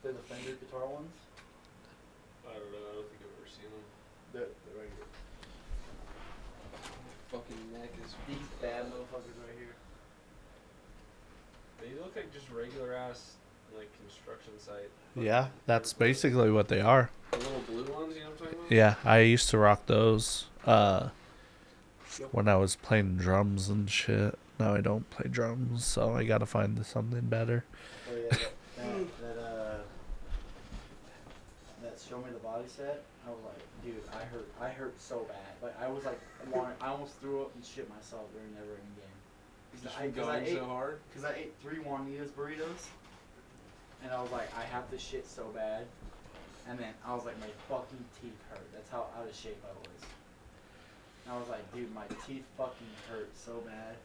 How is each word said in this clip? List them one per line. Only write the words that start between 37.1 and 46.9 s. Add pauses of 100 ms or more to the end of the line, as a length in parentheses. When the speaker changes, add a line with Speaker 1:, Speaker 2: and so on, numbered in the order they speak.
Speaker 1:
threw
up
and
shit
myself (100)
during
the
Never
Ending
Game. (720)
'Cause
Speaker 2:
Just
Speaker 1:
I,
Speaker 2:
from
Speaker 1:
'cause
I
Speaker 2:
going (120)
so
Speaker 1:
ate,
Speaker 2:
hard? (140)
Speaker 1:
'cause
I
ate
three
Juanita's
burritos. (1120)
And
I
was
like,
"I
have
to
shit
so
bad." (800)
And
then (120)